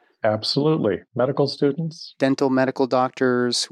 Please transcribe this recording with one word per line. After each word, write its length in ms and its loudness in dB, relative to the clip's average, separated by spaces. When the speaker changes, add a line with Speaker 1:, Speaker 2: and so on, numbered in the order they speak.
Speaker 1:
Absolutely. 800 0
Medical 320 0
students. 720 -4
Speaker 2:
Dental 320 2
medical 360 2
doctors. 840 0